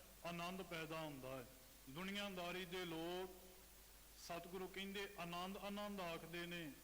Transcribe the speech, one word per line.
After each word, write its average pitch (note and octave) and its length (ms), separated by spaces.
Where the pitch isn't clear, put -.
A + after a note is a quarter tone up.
ਆਨੰਦ F3 360
ਪੈਦਾ D#3+ 380
ਹੁੰਦਾ C3+ 380
ਹੈ। B2 80
ਦੁਨੀਆਦਾਰੀ F3+ 760
ਦੇ F3+ 200
ਲੋਕ, F3 460
ਸਤਿਗੁਰੂ F3+ 500
ਕਹਿੰਦੇ, G3 400
ਆਨੰਦ, F3 380
ਆਨੰਦ G3+ 440
ਆਖਦੇ E3 440
ਨੇ E3+ 260